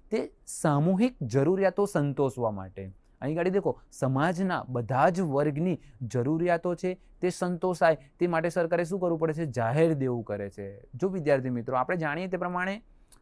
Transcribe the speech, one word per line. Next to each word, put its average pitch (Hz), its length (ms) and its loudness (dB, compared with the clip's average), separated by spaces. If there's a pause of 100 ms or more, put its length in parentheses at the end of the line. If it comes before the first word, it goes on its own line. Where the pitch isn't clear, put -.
(120)
તે 226 200 -2 (140)
સામૂહિક 180 760 2
જરૂરિયાતો 180 640 2
સંતોષવા 139 640 0
માટે. 95 400 -10 (300)
અહીં 156 180 -2
આગળ 175 100 0
દેખો, 185 300 0 (120)
સમાજના 160 760 0
બધા 127 400 2
જ 185 120 0
વર્ગની 151 580 0 (220)
જરૂરિયાતો 160 720 0
છે, 185 220 -4 (240)
તે 180 80 2
સંતોષાય 180 680 2 (220)
તે 175 80 2
માટે 170 220 0
સરકારે 170 340 0
શું 175 160 -4
કરવું 170 200 0
પડે 160 140 0
છે? 165 120 -4
જાહેર 131 480 2
દેવું 127 300 -2
કરે 101 260 -6
છે. 101 300 -12 (160)
જો 175 120 -2
વિદ્યાર્થી 143 420 0
મિત્રો, 123 260 -2
આપણે 147 220 0
જાણીએ 160 300 -4
તે 180 100 -4
પ્રમાણે, 180 440 -4 (400)